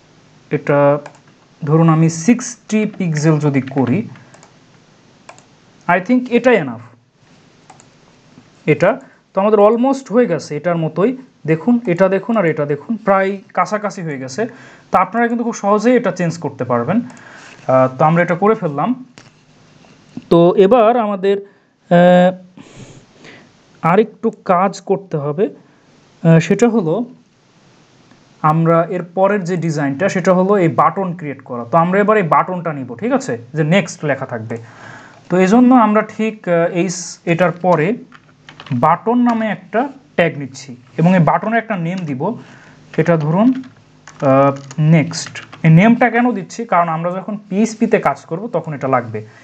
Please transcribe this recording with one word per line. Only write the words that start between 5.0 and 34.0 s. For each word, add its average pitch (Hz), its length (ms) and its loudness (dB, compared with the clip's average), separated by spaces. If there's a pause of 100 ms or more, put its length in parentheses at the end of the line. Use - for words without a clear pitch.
I 180 120 0
think 247 300 -2
এটাই 233 320 2
enough। 117 200 -8 (1800)
এটা 175 340 2 (340)
তো 190 80 -2
আমাদের 214 180 2
almost 233 540 2
হয়ে 247 120 4
গেছে 151 320 -4
এটার 170 200 -2
মতোই। 175 400 -2 (300)
দেখুন, 160 400 2
এটা 180 220 2
দেখুন 196 280 -2
আর 185 80 2
এটা 151 200 -2
দেখুন, 147 320 -6
প্রায় 196 400 0 (160)
কাছাকাছি 196 480 -4
হয়ে 147 180 -8
গেছে। 131 260 -6 (460)
তো 196 60 2
আপনারা 190 300 0
কিন্তু 233 160 -4
খুব 226 100 -6
সহজেই 214 420 0
এটা 233 160 0
change 170 260 -4
করতে - 260 -8
পারবেন। 123 380 -2
আহ, - 960 -4
তো 156 80 2
আমরা 165 180 2
এটা 170 120 -2
করে 208 200 2
ফেললাম। 175 500 -6 (1200)
তো 175 260 4
এবার 220 420 4
আমাদের, 202 400 -2
আহ, 180 1000 2 (1400)
আরেকটু 214 500 0 (140)
কাজ 190 360 0
করতে 190 360 -6
হবে। 147 320 -4 (720)
আহ, 165 160 6
সেটা 233 300 2
হলো 208 360 -2 (1400)
আমরা 165 480 2
এর 175 140 -6
পরের 190 400 0
যে 175 140 -4
ডিজাইনটা, 151 520 -2
সেটা 185 240 2
হলো 185 240 2
এই 170 100 2
বাটন 160 500 -2
create 143 260 -12
করা। 117 220 -10
তো 139 120 0
আমরা 180 220 2
এবার 208 180 2
এই 202 60 0
বাটনটা 165 500 -2
নিব, 120 220 -10
ঠিক 220 160 -6
আছে, 240 260 -4 (160)
যে 151 100 -2
next 165 420 -2